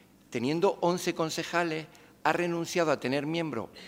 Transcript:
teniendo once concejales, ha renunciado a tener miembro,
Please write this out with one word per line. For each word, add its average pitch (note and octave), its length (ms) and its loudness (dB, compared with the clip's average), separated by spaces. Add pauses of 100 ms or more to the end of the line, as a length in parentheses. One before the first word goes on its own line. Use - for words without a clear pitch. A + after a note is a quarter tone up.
(300)
teniendo D#3 520 2
once F3 340 2
concejales, D#3+ 720 -2 (360)
ha D#3 100 4
renunciado E3+ 580 0
a B2+ 80 2
tener C3+ 260 -2
miembro, D3+ 440 -4 (180)